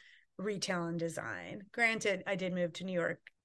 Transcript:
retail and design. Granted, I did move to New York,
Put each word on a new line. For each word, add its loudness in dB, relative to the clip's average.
retail 0
and 0
design. -4
Granted, 2
I 2
did 0
move 2
to -6
New -2
York, 0